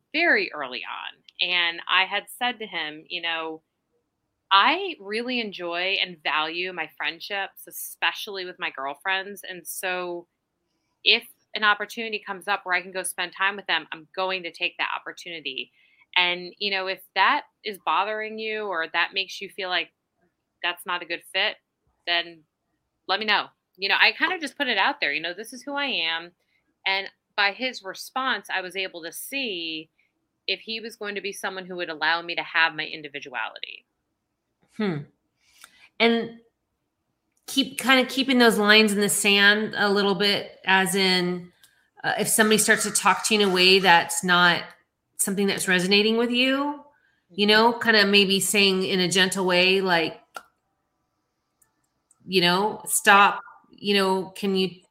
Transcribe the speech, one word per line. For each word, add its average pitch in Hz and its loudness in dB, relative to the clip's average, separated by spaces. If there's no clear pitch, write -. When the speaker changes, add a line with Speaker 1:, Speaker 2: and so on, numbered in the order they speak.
Speaker 1:
very 285 2
early 127 -8
on, - -8
and 170 -2
I 185 4
had 202 -6
said 247 -6
to 220 -10
him, 156 -8
you 175 -8
know, 160 -6
"I 294 4
really 233 -6
enjoy 180 -4
and 180 -6
value 165 -2
my 160 -8
friendships, 170 -8
especially 180 -8
with 180 -14
my 165 -6
girlfriends. 190 -6
And 180 -14
so 180 -8
if 220 4
an 208 -2
opportunity 208 -2
comes 190 -8
up 202 -2
where 180 0
I 180 -2
can 185 -16
go 185 -8
spend 180 -6
time 196 -2
with 190 -12
them, 160 -2
I'm 160 -14
going 185 -4
to 165 -10
take 175 -6
that 147 -4
opportunity. 147 -12
And, 180 0
you 196 -4
know, 190 -2
if 185 -6
that 233 4
is 202 -8
bothering 214 -4
you 214 -6
or 165 -4
that 170 0
makes 190 -6
you 190 -12
feel 185 -10
like 170 -2
that's 175 -6
not 175 -6
a - -12
good 160 -8
fit, 196 -2
then 170 -4
let 190 0
me 214 -6
know." 185 2
You 196 -6
know, 185 4
I 214 6
kind 330 -2
of 349 -6
just 277 -10
put 277 -2
it 220 0
out - 0
there, 147 -2
you 151 -4
know, 175 -8
"This 220 -16
is 247 -16
who 285 -10
I 285 -4
am." 170 -4
And 190 -2
by 202 2
his 233 -8
response, 214 -6
I 185 -4
was 180 -12
able 185 -8
to 165 -12
see 170 -8
if 190 -4
he 226 -10
was 220 -12
going 202 -10
to 196 -6
be 202 -8
someone 190 -8
who 185 -10
would 170 -6
allow 160 0
me 170 -8
to 160 -4
have 165 0
my 156 -8
individuality. 139 -12
Speaker 2:
Hmm. 190 -2
And 226 0
keep, - -4
kind 262 4
of 254 2
keeping 262 0
those 226 6
lines 214 6
in 202 0
the 202 2
sand 208 4
a 202 0
little 196 2
bit, 202 -2
as 190 2
in, 180 0
uh, - -2
if 180 -2
somebody 220 4
starts 214 2
to 208 -4
talk - 2
to 220 4
you 208 4
in 196 4
a 180 2
way 185 6
that's 175 4
not 175 4
something 196 0
that's - -2
resonating 202 4
with 240 0
you, 269 0
you 202 0
know, 220 6
kind 226 2
of 202 6
maybe 196 4
saying 190 2
in 190 0
a 175 0
gentle 185 2
way, 185 4
like, 170 0
you 180 2
know, 190 2
"Stop, 196 4
you 202 -4
know, 190 0
can 196 -2
you 190 0